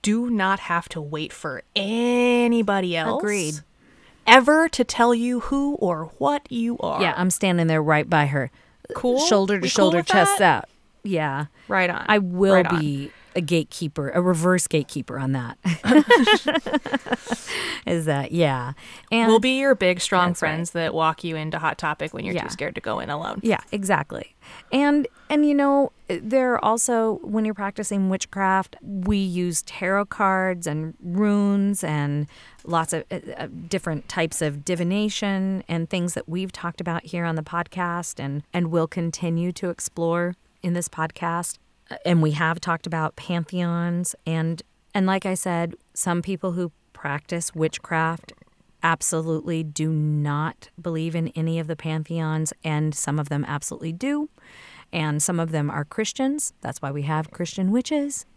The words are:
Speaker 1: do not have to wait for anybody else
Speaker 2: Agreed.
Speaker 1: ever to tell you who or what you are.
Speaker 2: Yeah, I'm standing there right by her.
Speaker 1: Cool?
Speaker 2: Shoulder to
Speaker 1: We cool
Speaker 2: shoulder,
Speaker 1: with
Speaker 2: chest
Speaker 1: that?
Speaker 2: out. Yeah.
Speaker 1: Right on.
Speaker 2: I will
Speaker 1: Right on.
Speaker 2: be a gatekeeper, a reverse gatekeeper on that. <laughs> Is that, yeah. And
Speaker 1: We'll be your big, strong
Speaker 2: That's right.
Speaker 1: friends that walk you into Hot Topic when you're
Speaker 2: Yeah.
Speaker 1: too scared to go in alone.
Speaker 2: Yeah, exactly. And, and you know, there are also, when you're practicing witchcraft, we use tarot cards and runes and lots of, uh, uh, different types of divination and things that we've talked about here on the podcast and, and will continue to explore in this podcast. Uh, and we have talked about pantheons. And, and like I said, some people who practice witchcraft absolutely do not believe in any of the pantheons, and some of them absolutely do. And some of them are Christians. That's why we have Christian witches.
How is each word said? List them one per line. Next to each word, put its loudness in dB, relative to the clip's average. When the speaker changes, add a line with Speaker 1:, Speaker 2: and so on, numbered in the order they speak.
Speaker 1:
do 0
not 2
have -2
to -8
wait -6
for -8
anybody 2
else 0
Speaker 2:
Agreed. -2
Speaker 1:
ever 8
to 0
tell 4
you 0
who 0
or -2
what 0
you -2
are. -2
Speaker 2:
Yeah, 2
I'm 2
standing 2
there 4
right 2
by 4
her. -2
Speaker 1:
Cool? 2
Speaker 2:
Shoulder 4
to -2
Speaker 1:
We 0
cool 6
Speaker 2:
shoulder, 4
Speaker 1:
with 0
Speaker 2:
chest 6
Speaker 1:
that? 6
Speaker 2:
out. -16
Yeah. -2
Speaker 1:
Right 2
on. -6
Speaker 2:
I 6
will 4
Speaker 1:
Right 6
on. 2
Speaker 2:
be -4
a 0
gatekeeper, -2
a 0
reverse 2
gatekeeper -2
on 0
that. -4
<laughs> 2
Is 0
that, 0
yeah. 0
And 4
Speaker 1:
We'll 8
be 2
your 6
big, 2
strong 4
Speaker 2:
That's -2
right. 0
Speaker 1:
friends -4
that -2
walk 0
you -4
into -4
Hot -2
Topic -4
when -8
you're -4
Speaker 2:
Yeah. -4
Speaker 1:
too -6
scared -8
to -10
go -4
in -8
alone. -6
Speaker 2:
Yeah, 0
exactly. -2
And, 2
and 4
you 4
know, 4
there 0
are 0
also, 2
when -2
you're -2
practicing -2
witchcraft, 0
we -2
use 0
tarot -2
cards 0
and -4
runes 2
and 0
lots 0
of, -4
uh, -6
uh, -10
different -4
types -2
of -4
divination -2
and -2
things -2
that -8
we've -4
talked -10
about -4
here -4
on -2
the -4
podcast -6
and, -6
and 0
will 2
continue -2
to -6
explore -4
in -2
this -4
podcast. -4
Uh, -10
and 4
we 2
have 0
talked -4
about -4
pantheons. -4
And, -2
and 2
like 0
I -2
said, -2
some 0
people -4
who -4
practice -6
witchcraft -2
absolutely -2
do -2
not -2
believe -4
in -2
any -2
of -6
the -4
pantheons, -2
and 0
some -2
of -4
them -2
absolutely -6
do. -4
And -2
some 0
of -2
them 0
are -4
Christians. -4
That's -8
why -6
we -4
have -2
Christian -2
witches. -2